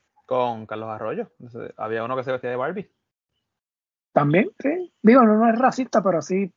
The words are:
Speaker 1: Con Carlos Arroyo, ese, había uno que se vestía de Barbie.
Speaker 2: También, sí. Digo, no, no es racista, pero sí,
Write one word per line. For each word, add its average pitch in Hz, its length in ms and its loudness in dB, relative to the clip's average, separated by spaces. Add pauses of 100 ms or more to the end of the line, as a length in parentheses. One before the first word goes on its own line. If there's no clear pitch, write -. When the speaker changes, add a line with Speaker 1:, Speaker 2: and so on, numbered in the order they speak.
(260)
Speaker 1:
Con 120 400 -4
Carlos 110 240 -10
Arroyo, 113 420 -8 (140)
ese, 117 320 -14
había 110 260 -6
uno 123 120 -6
que 131 80 -4
se 131 80 -6
vestía 127 180 -6
de 123 60 -4
Barbie. 170 340 -6 (1200)
Speaker 2:
También, 156 380 2 (100)
sí. 339 320 -4 (120)
Digo, 240 180 8
no, 214 160 6
no 226 120 2
es 226 80 2
racista, 247 440 0
pero 175 200 0
sí, 185 360 -4